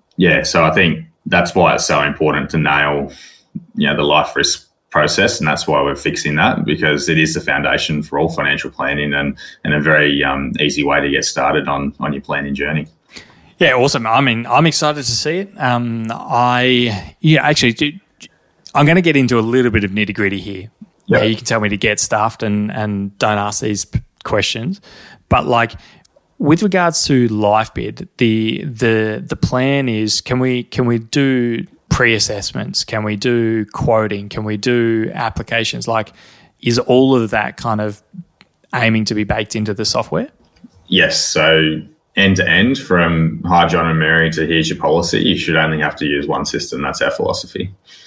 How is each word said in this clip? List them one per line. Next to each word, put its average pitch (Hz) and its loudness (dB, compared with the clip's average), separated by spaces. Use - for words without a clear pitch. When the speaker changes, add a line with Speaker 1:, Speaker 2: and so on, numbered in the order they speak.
Speaker 1:
yeah, 87 4
so 85 2
I 82 2
think 82 2
that's 87 0
why 87 4
it's - 0
so 76 2
important 73 -2
to 82 -2
nail, 73 0
you 71 0
know, 73 0
the 76 0
life 73 2
risk - -2
process, 90 0
and 87 0
that's 73 -2
why 73 2
we're 69 -2
fixing 76 -4
that, 95 0
because 76 0
it 80 2
is 78 2
the 76 -2
foundation 71 -2
for 71 -6
all 78 0
financial 73 -4
planning 71 -4
and, 71 -4
and 73 0
a 73 0
very, 73 2
um, 69 -2
easy 71 0
way 71 0
to 71 -2
get 71 -2
started - -2
on, 71 -4
on 73 -4
your 69 -8
planning 71 -6
journey. 73 -4
Speaker 2:
Yeah, 147 4
awesome. 127 2
I 113 4
mean, 117 0
I'm 127 4
excited 151 0
to 120 -4
see 151 -2
it. 196 -8
Um, 120 -2
I, 123 0
yeah, 156 4
actually, 139 2
do, 147 -2
I'm 143 4
gonna 170 6
get 160 4
into 123 2
a 113 4
little 123 2
bit 104 0
of 95 -2
nitty-gritty 101 -2
here. 98 -12
Speaker 1:
Yeah. - 4
Speaker 2:
Yeah, - 2
you 110 2
can - -12
tell 117 0
me 107 0
to 104 -2
get 107 0
stuffed 110 -2
and, 104 -2
and 101 -4
don't 107 2
ask 104 -2
these 104 -4
p-, - -4
questions. 113 -4
But, - 2
like, 117 2
with 170 2
regards 180 2
to 127 4
LifeBid, 107 0
the, 110 0
the, 110 0
the - -8
plan 135 0
is, 107 -2
can 127 -2
we, 127 0
can - -2
we 120 2
do 120 0
pre-assessments? 110 0
Can 107 -4
we 107 -2
do 113 0
quoting? 107 0
Can 110 -8
we 107 -4
do 117 0
applications? 113 -4
Like, 113 -2
is 117 0
all 131 4
of 113 2
that 113 -2
kind 107 -4
of 107 -6
aiming 113 2
to 110 -2
be 107 0
baked 107 -4
into 107 -2
the 104 -4
software? 170 -2
Speaker 1:
Yes. - -2
So 78 2
end 98 4
to 92 0
end, 107 2
from 85 0
"Hi, 85 4
John 82 0
and 80 0
Mary" 80 2
to 80 -2
"Here's 82 0
your 92 -4
policy," 82 0
you 80 2
should 80 -2
only 80 0
have 73 -2
to 78 -4
use 71 -2
one 76 -2
system. - -6
That's 73 -4
our - 0
philosophy. - -6